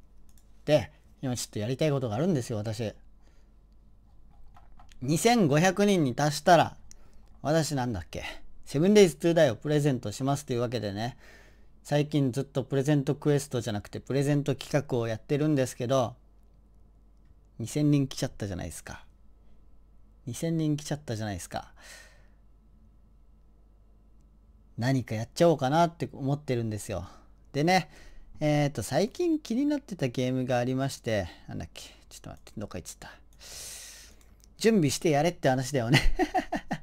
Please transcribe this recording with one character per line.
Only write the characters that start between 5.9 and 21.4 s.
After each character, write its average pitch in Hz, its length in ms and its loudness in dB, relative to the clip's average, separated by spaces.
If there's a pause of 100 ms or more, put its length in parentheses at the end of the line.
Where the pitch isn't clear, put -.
に 123 120 0
達 147 220 0
し - 40 -10
た 175 160 8
ら、 131 200 4 (640)
私、 151 340 0
な 123 100 -2
ん 123 80 -4
だ 85 80 -6
っ - 80 -8
け、 - 140 -10 (420)
セ 143 140 -2
ブ 175 80 4
ン 208 60 6
デ 208 100 12
イ 185 40 8
ズ 151 80 0
ト 170 140 0
ゥ - 20 4
ー - 20 4
ダ 165 120 6
イ 123 60 4
を 104 40 -2
プ 147 140 -6
レ 151 100 4
ゼ 147 120 4
ン 120 80 0
ト 104 120 -6
し - 120 -8
ま 139 140 0
す - 80 -10
と 127 80 -4
い 120 40 0
う 117 40 0
わ 120 80 -2
け 117 100 -4
で 104 140 -6
ね、 110 240 -6 (640)
最 147 240 0
近 139 240 0
ず 135 100 -2
っ - 20 0
と 139 200 -4
プ - 120 -4
レ 135 80 2
ゼ 151 100 2
ン 143 100 2
ト 139 120 0
ク 147 180 0
エ 143 60 2
ス - 80 -8
ト 123 140 -4
じ 120 80 -6
ゃ 104 40 -2
な 104 80 -4
く - 60 -14
て、 110 120 -10
プ - 140 -8
レ 139 100 2
ゼ 143 120 2
ン 143 80 0
ト 135 120 0
企 - 320 -4
画 131 100 -2
を 117 100 -2
や 110 80 -4
っ - 40 -8
て 143 180 -2
る 151 100 0
ん 156 80 2
で 131 100 2
す - 100 -8
け 120 120 -6
ど、 131 280 0 (1400)
二 110 100 -8
千 147 220 2
人 139 180 4
来 - 80 -10
ち - 80 -6
ゃ 131 40 -2
っ - 40 -10
た 107 160 -8
じ 98 60 -6
ゃ - 20 -6
な 90 80 -8
い 90 40 -10
で 82 60 -12
す - 100 -16
か。 - 220 -16 (1200)
二 117 80 -8
千 165 220 -2
人 151 200 0
来 147 60 -10
ち - 80 -6
ゃ 151 40 -4
っ 151 40 -6
た 123 160 -6
じ 107 80 -6
ゃ - 20 -4
な 104 60 -4
い 98 40 -4
で - 60 -8